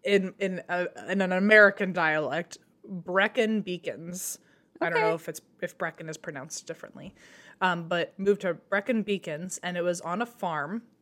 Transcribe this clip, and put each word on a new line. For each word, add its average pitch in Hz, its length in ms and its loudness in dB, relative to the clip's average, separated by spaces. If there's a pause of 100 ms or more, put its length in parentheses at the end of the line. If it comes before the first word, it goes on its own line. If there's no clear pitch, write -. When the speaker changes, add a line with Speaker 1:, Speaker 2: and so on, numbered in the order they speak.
Speaker 1:
in, 196 360 2
in, 185 300 -2
uh, 180 160 -2 (240)
in 196 120 0
an 185 100 2
American 202 640 6
dialect, 156 640 0 (300)
Brecon 202 760 2
Beacons. 175 760 -8 (420)
I 339 80 0
don't 480 100 0
Speaker 2:
Okay. 427 100 4
Speaker 1:
know 165 60 2
if 165 140 -10
it's, 160 120 -12 (200)
if - 160 -8
Brecon 160 320 -6
is 156 80 -10
pronounced 151 500 -12
differently, - 460 -14 (480)
um, 175 260 0
but 170 320 -2
moved 196 220 2
to 175 140 0
Brecon 202 480 0
Beacons, 185 600 -6
and 180 140 -4
it 175 60 -2
was 175 180 0
on 226 200 -4
a 240 40 -2
farm 175 580 -6 (180)